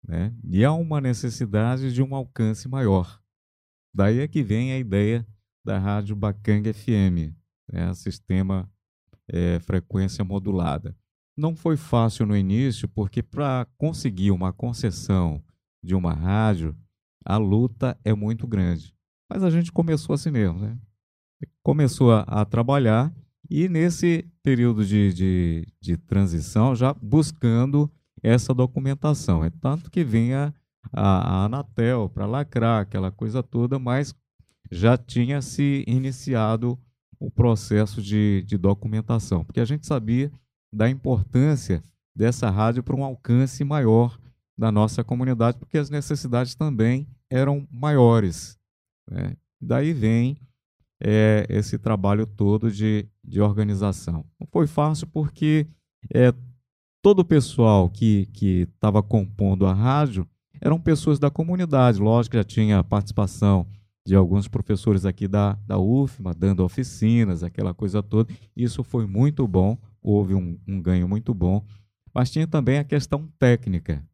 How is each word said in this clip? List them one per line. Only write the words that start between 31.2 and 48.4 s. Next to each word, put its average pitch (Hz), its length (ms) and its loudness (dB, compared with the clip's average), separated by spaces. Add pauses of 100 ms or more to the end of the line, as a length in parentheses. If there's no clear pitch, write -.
Anatel 120 640 -2
pra 101 160 -6
lacrar, 117 560 -2
aquela 95 300 -4
coisa 113 320 -6
toda, 123 340 -2
mas 131 380 -4 (560)
já 107 260 2
tinha 127 440 -2
se 139 460 -2
iniciado 123 920 -2 (400)
o - 100 -10
processo 107 720 0
de, 101 460 0
de 107 100 -2
documentação, 101 880 -2
porque - 140 -6
a 117 60 0
gente 151 200 -6
sabia 127 460 -2 (420)
da 110 160 0
importância 127 920 0 (320)
dessa 117 340 0
rádio 110 320 0
pra 127 140 -4
um 135 80 -4
alcance 127 600 0
maior 123 540 2 (400)
da 110 140 0
nossa 107 320 0
comunidade, 123 540 0
porque - 200 -6
as 143 120 -2
necessidades 131 640 -4
também 131 520 0 (220)
eram 139 420 0
maiores, 120 840 2 (520)